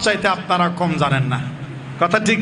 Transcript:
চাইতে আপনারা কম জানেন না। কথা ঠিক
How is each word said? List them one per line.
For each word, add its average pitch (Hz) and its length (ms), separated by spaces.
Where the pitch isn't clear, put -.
চাইতে 202 260
আপনারা 180 420
কম 175 280
জানেন 139 300
না। 123 120
কথা 175 200
ঠিক 214 220